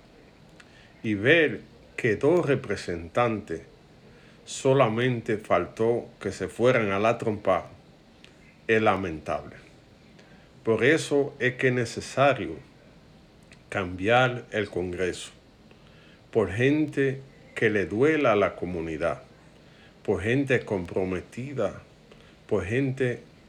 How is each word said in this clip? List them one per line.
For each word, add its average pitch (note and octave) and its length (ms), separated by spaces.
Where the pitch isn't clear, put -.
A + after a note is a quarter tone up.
Y A2 120
ver B2 480
que A2 200
dos D3 300
representantes G2+ 1160
solamente A#2+ 960
faltó G#2+ 720
que G2 120
se F2+ 160
fueran A#2 440
a G2 80
la A2 180
trompa G2 520
es A2 140
lamentable. E2+ 720
Por A2 200
eso C#3+ 540
es B2 180
que C3 120
es B2 60
necesario A#2+ 840
cambiar A2 840
el G#2 160
Congreso F2 640
por G2 200
gente C#3 720
que A2+ 160
le G#2 160
duela C3+ 460
a G#2 40
la G2 200
comunidad, D#2+ 680
por F#2 200
gente B2+ 380
comprometida, F#2+ 1200
por F#2+ 180
gente B2+ 560